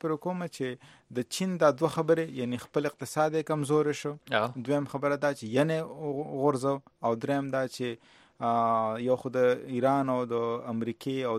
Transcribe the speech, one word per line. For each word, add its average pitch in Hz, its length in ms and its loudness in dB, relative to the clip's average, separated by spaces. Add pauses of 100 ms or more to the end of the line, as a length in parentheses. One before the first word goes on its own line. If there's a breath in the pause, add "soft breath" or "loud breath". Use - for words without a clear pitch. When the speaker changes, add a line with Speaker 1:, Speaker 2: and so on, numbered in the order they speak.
Speaker 1:
پورې 156 120 0 (120)
کومه 180 260 -4
چې 131 120 -4 (520 soft breath)
د 123 160 -4
چین 185 300 -2
دا 143 180 8
دوه 160 160 4
خبرې، 160 460 2
یعنی 120 240 -4
خپل 147 240 0
اقتصاد 156 420 0
یې 156 160 2
کمزوری 151 540 2
شو. 147 100 -6 (240)
Speaker 2:
آه. 110 160 2
Speaker 1:
دویم 135 400 -2
خبره 143 320 0
دا 139 80 0
چې - 100 -10 (140)
ین 160 180 4
یې 160 60 -4
غ-، 147 440 -6 (140)
غورځو. 139 340 2 (300)
او 117 100 2 (120)
دریم 139 320 -2
دا 131 160 0
چې، 120 420 -8 (320 soft breath)
آه، 113 560 2
یو 127 160 4
خو 131 140 -8
د 127 40 2 (380)
ایران 135 360 2
او 127 160 2
د 117 60 -2 (380)
امریکې 113 440 -4 (140)
او - 80 0